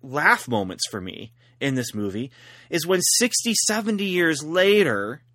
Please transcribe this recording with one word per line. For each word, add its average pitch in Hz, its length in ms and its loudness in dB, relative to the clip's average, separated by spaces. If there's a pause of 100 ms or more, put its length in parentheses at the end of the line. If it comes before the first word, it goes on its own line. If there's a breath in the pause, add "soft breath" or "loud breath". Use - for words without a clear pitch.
laugh 147 440 0
moments 101 420 -2
for 107 120 -8
me 92 320 -12 (280 soft breath)
in 135 140 0
this 123 200 -4
movie, 104 360 -4 (400 loud breath)
is 160 160 -2
when 185 160 2
sixty, - 520 0
seventy 208 520 -2
years 170 360 0
later 156 800 2 (120)